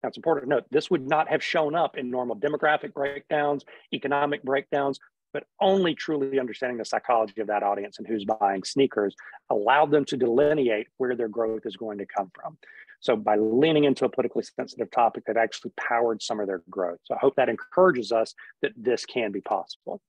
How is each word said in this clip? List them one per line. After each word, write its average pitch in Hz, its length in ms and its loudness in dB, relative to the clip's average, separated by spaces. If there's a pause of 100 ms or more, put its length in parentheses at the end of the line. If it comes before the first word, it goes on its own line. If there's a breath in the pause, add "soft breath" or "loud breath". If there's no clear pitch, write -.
Now, 127 60 -4
it's 104 80 -10
important 143 300 -2
to 139 100 0
note, 117 140 -2
this 151 200 0
would 143 160 -2
not 151 220 0
have 151 160 -2
shown 156 300 -2
up 160 240 -2
in 127 120 -6
normal 123 260 -4
demographic 151 580 -2
breakdowns, 143 720 -4 (260 loud breath)
economic 143 500 -2
breakdowns, 139 560 -2 (340 soft breath)
but - 120 -8 (160)
only 190 340 4
truly 135 460 -2
understanding 123 360 -4
the 113 80 -6
psychology 110 560 0
of 104 60 -2
that 104 160 0
audience 101 360 -2
and 107 100 -12
who's 107 160 -2
buying 101 400 0
sneakers 107 500 2 (360 loud breath)
allowed 131 420 4
them 147 120 4
to - 120 -6
delineate 123 800 2
where 127 180 -2
their 117 140 -4
growth 110 380 -4
is 98 100 -10
going 107 220 -8
to 98 80 -8
come 98 280 -6
from. - 240 -14 (400 loud breath)
So - 160 2
by 107 220 2
leaning 135 480 4
into 135 200 2
a 123 40 2
politically 120 340 -2
sensitive 127 480 -8
topic, 117 360 2
they've 110 100 0
actually 113 400 -2
powered 117 440 0
some 110 200 -4
of 101 80 -2
their 95 200 -4
growth. 92 360 -4
So 123 100 -4
I - 40 -6
hope 135 180 2
that 127 120 2
encourages 123 640 2
us 113 240 0 (280 loud breath)
that 135 140 -2
this 120 300 -2
can 110 240 -4
be 98 100 -6
possible. - 680 -6